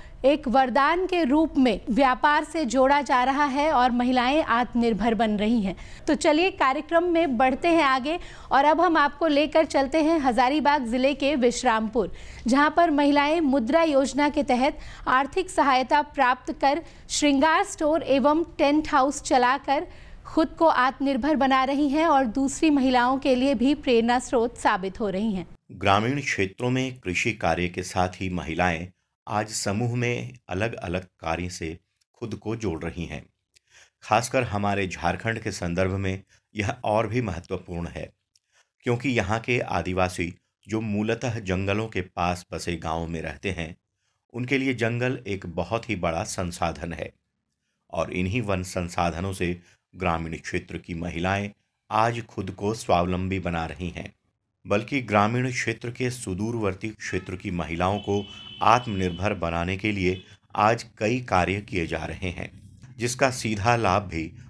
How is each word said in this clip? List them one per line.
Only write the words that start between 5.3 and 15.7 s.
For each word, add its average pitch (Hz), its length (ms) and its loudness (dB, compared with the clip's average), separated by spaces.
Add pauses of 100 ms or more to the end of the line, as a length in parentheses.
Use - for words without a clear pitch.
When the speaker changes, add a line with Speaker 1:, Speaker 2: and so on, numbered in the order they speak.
Speaker 1:
रही 214 240 2
हैं। 190 140 -4 (300)
तो 302 80 2
चलिए 330 360 2
कार्यक्रम 311 540 0
में 330 320 2
बढ़ते 262 320 2
हैं 330 160 4
आगे 269 340 0 (340)
और 269 120 6
अब 311 160 4
हम 330 160 4
आपको 285 300 2
लेकर 302 380 4
चलते 294 380 2
हैं 320 160 4
हजारीबाग 262 680 2
ज़िले 254 280 2
के 277 220 0
विश्रामपुर, 226 760 2 (340)
जहां 277 240 4
पर 339 200 4
महिलाएं 294 500 4
मुद्रा 277 420 4
योजना 277 460 2
के 285 140 0
तहत 262 360 2 (300)
आर्थिक 277 420 0
सहायता 277 520 2